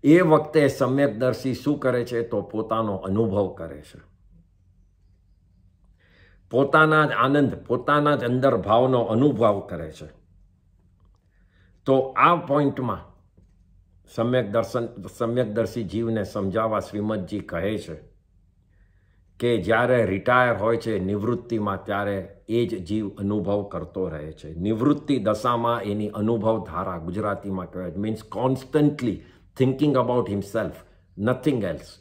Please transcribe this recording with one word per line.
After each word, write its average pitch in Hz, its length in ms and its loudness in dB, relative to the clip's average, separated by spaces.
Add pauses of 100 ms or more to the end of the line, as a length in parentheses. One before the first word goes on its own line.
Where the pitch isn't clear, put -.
એ 160 160 8
વખતે 156 480 4
સમ્યકદર્શી 127 840 0
શું 143 260 -2
કરે 123 240 0
છે? 117 180 -4
તો 110 200 -4
પોતાનો 110 540 -4
અનુભવ 98 580 0
કરે 76 280 -12
છે, - 180 -20 (2500)
પોતાના 156 560 6
જ 127 40 0
આનંદ, 131 440 2
પોતાના 147 600 2
જ 120 80 -2
અંદર 123 320 2
ભાવનો 120 440 4
અનુભવ 110 600 2
કરે 80 320 -10
છે. - 140 -18 (1800)
તો 135 120 6
આ 135 380 4
પોઇન્ટમાં 135 600 -2 (1160)
સમ્યક 120 360 0
દર્શન, 113 560 -4
સમ્યકદર્શી 113 800 -2
જીવને 110 400 -4
સમજાવવા 107 560 -2
શ્રીમદજી 104 600 -6
કહે 101 380 -6
છે - 300 -14 (1300)
કે 117 240 2
જ્યારે 117 440 2
રિટાયર 120 500 2
હોય 110 200 0
છે 110 220 -4
નિવૃત્તિમાં, 104 840 -2
ત્યારે 101 640 -6
એ 117 180 0
જ 95 180 -6
જીવ 101 320 -4
અનુભવ 101 460 -2
કરતો 90 460 -6
રહે 78 240 -10
છે. 76 220 -16
નિવૃત્તિ 113 640 0
દશામાં 117 640 0
એની 104 260 -4
અનુભવ 107 580 0
ધારા, 90 320 -6
ગુજરાતીમાં 95 720 -6
કહેવાય, 90 200 -8
means 104 480 -6
constantly 131 760 0 (440)
thinking 135 320 4
about 123 380 0
himself, 101 420 -4 (480)
nothing 127 420 0
else. 87 280 -8 (100)